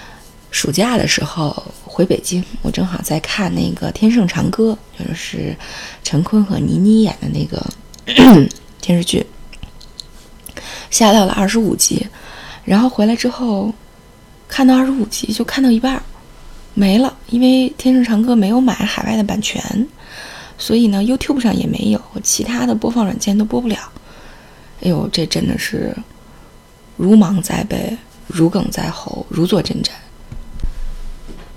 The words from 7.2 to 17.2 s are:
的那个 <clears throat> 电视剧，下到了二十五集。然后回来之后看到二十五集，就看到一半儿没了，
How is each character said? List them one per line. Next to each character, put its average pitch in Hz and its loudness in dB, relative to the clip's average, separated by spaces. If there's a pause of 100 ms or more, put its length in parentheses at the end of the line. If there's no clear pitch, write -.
的 - -6
那 - -4
个 - -6 (440)
<clears throat> 233 10 (320)
电 175 0
视 170 -2
剧， - -2 (1600)
下 220 4
到 208 6
了 - -2
二 202 2
十 214 0
五 220 0
集。 - -2 (580)
然 196 4
后 254 2
回 220 0
来 220 2
之 240 -2
后 220 -2 (760)
看 269 2
到 262 8
二 262 4
十 262 -2
五 269 -2
集， - -8
就 233 -4
看 - -2
到 262 6
一 226 4
半 247 0
儿 247 -6 (680)
没 196 2
了， 262 2 (140)